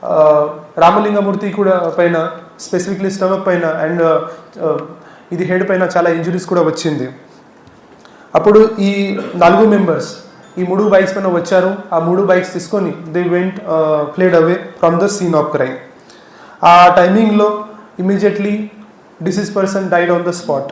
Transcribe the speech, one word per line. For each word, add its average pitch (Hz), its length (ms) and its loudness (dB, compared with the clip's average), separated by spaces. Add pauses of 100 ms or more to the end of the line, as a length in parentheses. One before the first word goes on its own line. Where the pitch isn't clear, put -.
ఆ, 151 440 2 (280)
రామలింగమూర్తి 202 720 0
కూడా 180 460 0
పైన 170 340 0 (360)
specifically 190 420 -4
స్టమక్ 190 380 -2
పైన 175 140 0
and, 160 420 -2 (640)
ఆ, 151 120 -2 (540)
ఇది 175 120 -6
హెడ్ 185 260 -2
పైన 185 280 0
చాలా 175 120 2
ఇంజరీస్ 170 360 -4
కూడా 180 160 0
వచ్చింది. 151 480 -2 (1300)
అప్పుడు 208 440 4
ఈ 196 400 -2 (160)
నాలుగు 185 340 6
మెంబర్స్ 180 460 0 (420)
ఈ 180 60 -4
మూడు 185 200 -2
బైక్స్ 196 320 2
పైన 196 120 -4
వచ్చారు. 180 480 0 (180)
ఆ 170 60 2
మూడు 175 220 0
బైక్స్ 185 320 0
తీసుకొని 180 380 -4
they 165 320 -6
went, 175 280 -2 (160)
ఆ, 156 380 0 (140)
fled 180 160 4
away 165 180 4
from - 400 -2
the 175 140 0
scene 180 260 -2
of 151 220 0
crime. 131 200 -2 (880)
ఆ 175 320 8
టైమింగ్లో 208 720 2 (360)
immediately 202 560 -2 (680)
deceased 185 300 -4
person 196 260 -2
died 175 300 0
on 175 120 0
the 175 120 -4
spot. 143 380 -4